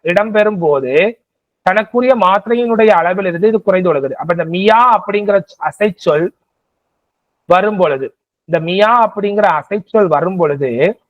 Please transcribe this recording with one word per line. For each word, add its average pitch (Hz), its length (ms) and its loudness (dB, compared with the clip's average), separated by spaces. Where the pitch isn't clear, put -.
இடம்பெறும் 208 540 0
போது 135 280 0
தனக்குரிய 220 460 0
மாத்திரையினுடைய 220 720 2
அளவிலிருந்து 185 540 -2
இது 220 60 0
குறைந்து 185 240 0
ஒழுகுது. 135 280 -2
அப்ப 170 160 -2
இந்த 170 100 -6
மியா 214 240 2
அப்படிங்கிற 202 400 -2
அசைச்சொல் 175 580 -2
வரும் 202 280 2
பொழுது, 139 260 0
இந்த 165 100 -2
மியா 208 240 2
அப்படிங்கிற 208 400 -2
அசைச்சொல் 202 540 -2
வரும் 175 260 -2
பொழுது 143 300 -2